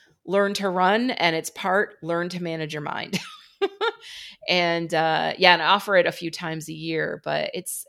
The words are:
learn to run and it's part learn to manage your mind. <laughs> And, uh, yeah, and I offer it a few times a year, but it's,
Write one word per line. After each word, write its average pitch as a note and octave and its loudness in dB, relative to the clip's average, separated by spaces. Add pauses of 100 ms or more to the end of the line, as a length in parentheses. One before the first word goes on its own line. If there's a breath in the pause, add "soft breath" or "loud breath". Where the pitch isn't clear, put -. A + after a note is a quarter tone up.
(240 soft breath)
learn G3+ 2
to G3 -2
run F#3+ 4
and E3 2
it's D#3+ -4
part G3 0
learn E3+ -2
to F3+ -6
manage D#3+ -4
your D3+ -6
mind. - -6
<laughs> - -16 (1160 loud breath)
And, E3+ 2
uh, D#3+ 2
yeah, F3+ 8
and E3 0
I D#3 2
offer G3 4
it F3 6
a E3 0
few E3 -8
times D#3+ -8
a D#3+ -10
year, D#3 -4
but D3+ -2
it's, - -8